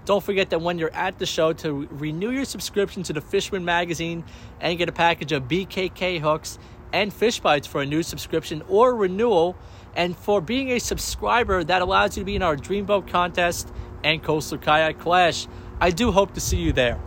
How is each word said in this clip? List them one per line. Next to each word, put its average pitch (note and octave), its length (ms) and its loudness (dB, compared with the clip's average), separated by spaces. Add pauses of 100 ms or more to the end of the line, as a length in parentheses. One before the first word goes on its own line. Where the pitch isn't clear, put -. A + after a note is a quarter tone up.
Don't G3 200 2
forget F#3+ 260 0
that E3 100 2
when F3 180 -2
you're D#3+ 160 -2
at F#3 240 -4
the F#3 80 -4
show D#3+ 280 2
to D3+ 360 -6
renew D#3 400 -4
your C4 160 -2
subscription G3 580 -4
to E3 100 -6
the F3+ 60 -2
Fisherman F#3+ 440 -2
Magazine E3+ 600 -2 (360)
and E3+ 180 0
get E3+ 120 0
a - 20 -14
package E3 400 2
of C3+ 160 -2
B F3+ 160 0
K F#3 240 -4
K F3+ 300 -4
hooks D#3 400 -2 (340)
and F#3+ 220 0
fish A3 260 2
bites D3 260 2
for - 140 -4
a C#3 60 -2
new D3+ 160 0
subscription D#3+ 680 -4
or A#3 260 6
renewal. F#3+ 640 2 (400)
And F3 180 0
for G3+ 280 2
being B3+ 300 -2
a A#3+ 80 0
subscriber, G#3 840 0
that F3+ 160 2
allows F#3+ 360 2
you G#3 60 -6
to F3+ 40 -6
be G3+ 100 -4
in F#3 60 0
our D#3+ 140 2
Dreamboat G3 520 -2
contest F3 640 0 (320)
and D#3 180 0
Coastal D#3 360 -2
Kayak D#3 400 2
Clash. E3+ 480 4 (360)
I F3 80 6
do G3+ 220 2
hope F#3+ 220 4
to E3+ 60 -6
see - 180 0
you D#3+ 160 2
there. A#2+ 320 2